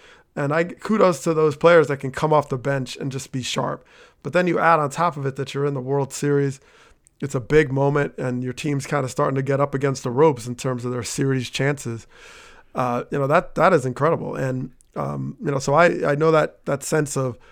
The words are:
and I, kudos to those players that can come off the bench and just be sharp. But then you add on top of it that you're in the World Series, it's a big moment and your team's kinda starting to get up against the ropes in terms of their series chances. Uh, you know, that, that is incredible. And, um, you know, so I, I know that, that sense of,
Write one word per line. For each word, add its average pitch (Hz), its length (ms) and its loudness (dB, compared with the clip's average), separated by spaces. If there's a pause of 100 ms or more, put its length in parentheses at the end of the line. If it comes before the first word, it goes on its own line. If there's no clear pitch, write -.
(340)
and 147 200 -2
I, 165 100 2
kudos 185 600 2
to 165 80 2
those 156 240 2
players 165 320 8
that 139 80 -2
can 131 140 -6
come 156 200 0
off 151 160 4
the 135 100 -4
bench 131 380 -4
and 139 160 -6
just 131 220 -10
be 131 100 -4
sharp. 139 420 -6 (380)
But 139 80 -8
then 180 160 2
you 170 120 2
add 165 200 6
on 143 100 -2
top 165 280 -2
of 139 80 -6
it 135 100 -4
that 131 180 -8
you're 143 120 -2
in 143 80 -2
the 135 80 -6
World 139 320 -2
Series, 143 480 0 (600)
it's 139 140 -6
a 131 40 -2
big 143 320 4
moment 143 460 0
and 127 260 -4
your 127 100 -6
team's 139 320 -4
kinda 139 220 -2
starting 143 280 -2
to 135 80 0
get 139 180 0
up 143 120 0
against 135 300 -2
the 131 80 -4
ropes 127 360 2
in 123 80 -6
terms 123 300 -4
of 123 60 -4
their 123 120 -4
series 135 460 -2
chances. 135 580 -4 (640)
Uh, 123 380 -2
you 151 80 -2
know, 139 80 0
that, 170 280 0
that 156 180 4
is 131 120 2
incredible. 143 500 -2
And, 131 360 -4 (240)
um, 139 480 -6
you 151 80 -2
know, 139 80 -2
so 139 140 0
I, 165 380 4
I 143 40 0
know 156 160 2
that, 156 340 0
that 143 180 -4
sense 156 320 -2
of, 131 220 -4 (140)